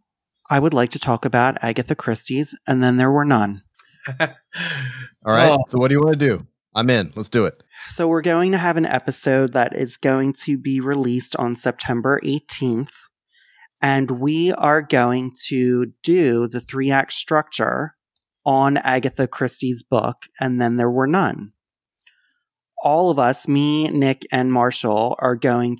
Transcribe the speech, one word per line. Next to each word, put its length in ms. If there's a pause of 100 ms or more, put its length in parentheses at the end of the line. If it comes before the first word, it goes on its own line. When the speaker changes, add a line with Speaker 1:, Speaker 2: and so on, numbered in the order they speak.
(500)
Speaker 1:
I 80
would 160
like 160
to 80
talk 260
about 380
Agatha 320
Christie's 580 (140)
And 160
Then 140
There 160
Were 120
None. 380 (240)
Speaker 2:
<laughs> 340
Speaker 3:
All 60 (960)
right. 260
Speaker 2:
Oh. 80 (100)
Speaker 3:
So 100
what 100
do 60
you 80
wanna 140
do? 300 (280)
I'm 160
in. 260
Let's 120
do 160
it. 180 (260)
Speaker 1:
So 200
we're 140
going 300
to 60
have 180
an 100
episode 640
that 220
is 220
going 360 (120)
to 140
be 220
released 560
on 180
September 680
eighteenth. 680 (880)
And 300 (100)
we 320
are 300
going 500 (140)
to 460 (100)
do 460
the 120
three-act 520
structure 800 (500)
on 340
Agatha 480
Christie's 560
book, 440 (140)
And 200
Then 160
There 140
Were 160
None. 460 (1300)
All 280
of 80
us, 300
me, 400
Nick, 420
and 220
Marshall, 640
are 180
going 440